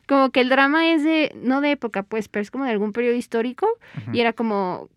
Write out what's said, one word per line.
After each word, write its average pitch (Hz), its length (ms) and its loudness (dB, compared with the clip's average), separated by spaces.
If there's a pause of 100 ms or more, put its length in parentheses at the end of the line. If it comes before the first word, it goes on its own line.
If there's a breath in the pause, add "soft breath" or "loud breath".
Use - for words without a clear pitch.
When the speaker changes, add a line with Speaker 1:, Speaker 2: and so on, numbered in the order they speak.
Speaker 1:
como 269 220 4
que 262 100 2
el 247 80 2
drama 285 440 4
es 311 120 2
de, 311 280 2 (100)
no 262 180 0
de 294 120 0
época, 226 300 -4
pues, 214 260 -6
pero 208 140 -4
es 202 80 -10
como 269 140 -6
de 262 80 -2
algún 214 200 -2
periodo 240 220 0
histórico, 240 520 -2 (360 loud breath)
Speaker 2:
Ujú. 120 140 -12
Speaker 1:
y 233 40 0
era 233 120 2
como 202 640 -4